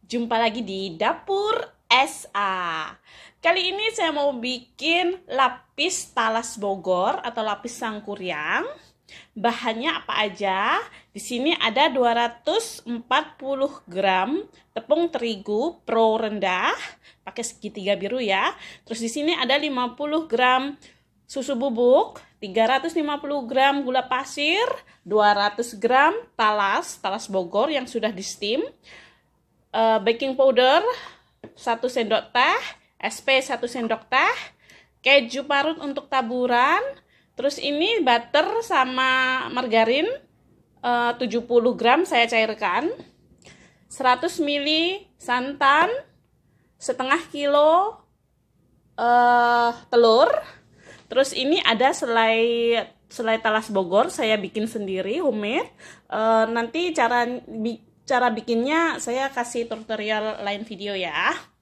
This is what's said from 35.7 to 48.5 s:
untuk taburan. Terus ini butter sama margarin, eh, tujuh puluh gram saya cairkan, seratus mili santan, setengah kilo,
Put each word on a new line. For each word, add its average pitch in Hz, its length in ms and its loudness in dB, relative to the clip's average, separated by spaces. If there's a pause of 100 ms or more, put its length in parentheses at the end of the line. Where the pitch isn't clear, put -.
untuk 285 320 -8
taburan. 254 720 2 (480)
Terus 277 240 -2
ini 339 480 0
butter 285 560 2
sama 262 960 0
margarin, 240 480 2 (800)
eh, 240 320 0
tujuh 233 320 -4
puluh 240 240 4
gram 240 320 4
saya 240 240 2
cairkan, 220 640 0 (960)
seratus 254 480 0
mili 311 800 -2
santan, 277 720 2 (880)
setengah 262 560 -2
kilo, 302 640 2 (1040)